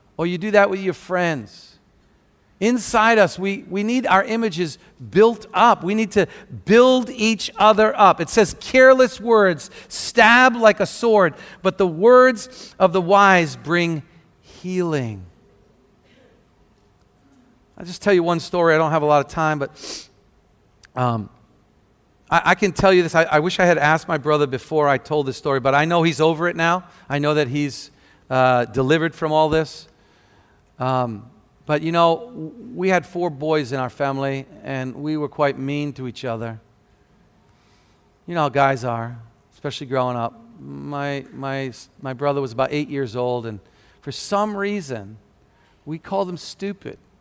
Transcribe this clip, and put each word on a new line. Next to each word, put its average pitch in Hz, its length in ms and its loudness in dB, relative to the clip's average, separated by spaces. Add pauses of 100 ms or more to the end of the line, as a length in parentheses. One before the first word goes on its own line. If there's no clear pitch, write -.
(180)
or 165 80 -2
you 180 100 -4
do 196 140 -6
that 202 180 6
with 196 120 -6
your 185 120 -4
friends. 170 840 -6 (840)
Inside 226 580 2
us, 190 200 2
we, 196 300 -4
we 196 140 -4
need 240 240 -2
our 190 160 2
images 185 560 -4 (320)
built 220 420 2
up. 214 300 2
We 185 120 -2
need 220 180 -2
to 190 160 2 (380)
build 247 440 6
each 226 460 -2
other 214 420 4
up. 202 220 6
It - 80 -2
says, - 320 2
"Careless 262 600 4
words 202 500 2 (180)
stab 233 680 4
like 226 240 4
a 196 80 0
sword, 208 480 2 (280)
but 185 160 -2
the 196 80 2
words 233 920 2
of 185 140 4
the 185 80 2
wise 180 560 4
bring 160 460 -2 (380)
healing." 151 840 -6 (2500)
I'll - 80 -16
just 175 180 -14
tell 202 120 2
you 175 80 4
one 170 160 0
story. 170 360 0
I 156 40 2
don't 156 140 0
have 156 100 0
a 147 40 0
lot 147 200 2
of - 40 -20
time, 156 280 -2
but, - 500 -12 (840)
um, 117 340 -4 (1000)
I, 165 140 2
I 185 100 2
can 185 160 0
tell 190 220 2
you 180 100 4
this. 165 140 -4
I, 165 80 4
I 151 160 2
wish 180 180 -4
I 185 80 2
had 170 120 4
asked 151 280 0
my 170 100 -2
brother 147 300 0
before 143 420 -2
I 139 80 2
told 147 300 -4
this 127 100 -6
story, 139 220 -2
but 135 160 0
I 147 100 2
know 170 200 0
he's 156 160 0
over 160 280 2
it 170 60 -6
now. 170 300 -2 (240)
I 139 100 -4
know 147 160 0
that 147 140 0
he's, 143 420 -6 (400)
uh, 127 360 2
delivered 139 460 0
from 156 200 -4
all 156 160 2
this. 156 400 -4 (880)
Um, 123 500 -4 (380)
but, 151 160 -2
you 160 100 -4
know, 170 340 2
w-, 156 260 -14 (220)
we 180 160 -2
had 175 160 0
four 175 240 -6
boys 147 420 -2
in 139 80 -4
our 123 100 -4
family, 135 560 -4 (160)
and 131 320 -8
we 151 220 -6
were 151 120 -6
quite 139 300 -2
mean 143 360 -6
to 131 120 -12
each 120 180 -12
other. 113 360 -8 (1700)
You 175 80 -10
know 165 80 0
how 147 80 0
guys 135 340 0
are, 117 340 -6 (340)
especially - 340 -12
growing 127 300 -2
up. 117 220 -6 (220)
My, 143 720 -10
my 135 360 -8
s-, - 200 -18 (140)
my 135 100 -10
brother 139 280 -2
was 127 120 -6
about 127 180 -2
eight 147 180 -4
years 135 280 -6
old, 123 300 -4
and 107 140 -12 (400)
for 139 120 -14
some 208 440 -4
reason, 135 600 -8 (680)
we 156 140 -12
called 190 300 -6
him 175 80 -10
stupid. - 640 -12 (220)